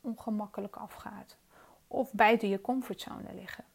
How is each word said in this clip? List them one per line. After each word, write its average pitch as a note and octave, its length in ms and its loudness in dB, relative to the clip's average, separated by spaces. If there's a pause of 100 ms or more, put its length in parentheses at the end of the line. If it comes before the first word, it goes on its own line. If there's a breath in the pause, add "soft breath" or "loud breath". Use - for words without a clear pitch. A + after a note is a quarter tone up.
ongemakkelijk G#3 760 -6
afgaat G3+ 600 -14 (520 loud breath)
of - 240 -2
buiten A3 360 8
je G3 120 0
comfortzone - 720 -6
liggen. F#3 300 -12 (100)